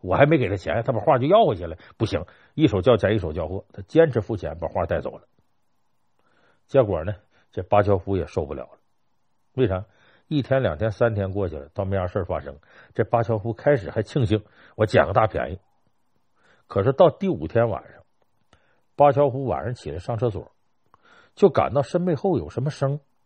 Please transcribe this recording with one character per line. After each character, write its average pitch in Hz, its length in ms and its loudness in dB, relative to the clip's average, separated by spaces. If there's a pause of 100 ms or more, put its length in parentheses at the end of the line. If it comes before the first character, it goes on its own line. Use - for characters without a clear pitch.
我 90 160 -2
还 143 80 6
没 151 140 4
给 107 100 -2
他 101 80 -4
钱， 117 260 -4
他 131 100 -2
把 110 80 -4
画 135 180 2
就 127 80 -2
要 208 180 4
回 123 120 0
去 87 100 -8
了， 82 100 -10 (220)
不 113 80 0
行， 85 180 -4 (300)
一 151 120 4
手 101 140 0
交 117 160 4
钱， 104 180 0
一 110 40 0
手 82 160 -6
交 82 120 -6
货， 92 260 -10
他 101 100 -16
坚 160 280 4
持 113 120 -2
付 110 140 -6
钱， 80 220 -8
把 80 100 -6
画 87 180 -4
带 80 140 -2
走 65 100 -8
了。 - 140 -16 (1400)
结 135 160 4
果 87 220 -2
呢， 101 100 -6 (380)
这 98 100 -8
芭 104 200 4
蕉 98 160 2
夫 98 180 -4
也 85 100 -2
受 78 200 -4
不 73 80 -10
了 64 80 -8
了。 - 160 -20 (760)
为 127 140 2
啥？ 92 160 -4 (440)
一 151 120 -2
天、 131 220 0
两 78 160 -2
天、 110 120 -2
三 113 240 0
天 95 180 -2
过 95 160 -4
去 78 100 -10
了， 71 160 -16
倒 98 100 -4
没 98 120 -2
啥 90 100 -2
事 95 140 -4
儿 85 40 -4
发 80 160 -4
生。 69 160 -12 (380)
这 113 100 0
芭 117 180 2
蕉 113 140 -2
夫 107 160 -6
开 147 240 2
始 98 140 -6
还 117 100 -4
庆 123 240 -2
幸， 104 180 2 (340)
我 107 100 2
捡 87 200 4
个 92 60 -4
大 110 140 2
便 69 260 -6
宜。 98 60 -10 (1120)
可 101 160 0
是 135 80 2
到 170 180 6
第 - 180 -4
五 107 200 -4
天 117 200 2
晚 80 140 -6
上， - 200 -20 (920)
芭 143 160 6
蕉 139 180 2
夫 135 160 -6
晚 78 200 -4
上 123 100 -6
起 - 160 -12
来 76 80 -8
上 117 180 -8
厕 117 140 -2
所， 87 220 -10 (840)
就 190 160 6
感 101 240 0
到 143 80 2
身 175 220 -4
背 175 100 0
后 170 240 -2
有 76 100 -6
什 123 140 -6
么 147 80 -4
声。 143 300 -4 (260)